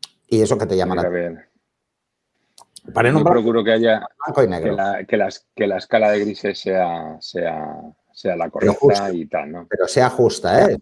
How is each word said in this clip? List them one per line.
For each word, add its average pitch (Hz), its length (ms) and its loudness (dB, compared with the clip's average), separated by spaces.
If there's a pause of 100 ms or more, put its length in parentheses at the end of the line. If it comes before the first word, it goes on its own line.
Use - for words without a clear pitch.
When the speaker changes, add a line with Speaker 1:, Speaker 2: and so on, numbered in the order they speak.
(280)
Speaker 1:
Y 110 140 4
eso 107 160 2
que 113 80 -4
te 95 100 0
llama 92 180 0
Speaker 2:
Tiene 90 140 -2
Speaker 1:
la - 20 -4
Speaker 2:
que 90 60 -4 (100)
haber 85 220 -14 (1400)
Speaker 1:
Para 113 160 2
en 139 60 4
Speaker 2:
Yo - 40 4
Speaker 1:
un 147 60 4
blanco 160 160 4
Speaker 2:
procuro 113 240 2
que 113 80 2
haya 113 340 2 (180)
Speaker 1:
blanco 151 180 2
y 113 60 4
negro. 90 220 -2
Speaker 2:
que 101 60 -2
la, 98 280 -2
que 113 120 -2
las, 98 380 -4
que 107 120 -2
la 98 120 -2
escala 110 320 2
de 104 100 2
grises 101 380 -4
sea, 85 600 -4
sea, 78 540 -8 (380)
sea 95 240 -4
la 82 140 -4
Speaker 1:
Pero - 240 2
Speaker 2:
correcta 101 300 4
Speaker 1:
justa. 95 80 -4
Speaker 2:
y 82 140 -6
tal, 76 260 -6
¿no? 85 160 -14
Speaker 1:
Pero - 180 -2
sea 127 240 2
justa, 117 600 2
¿eh? - 120 -2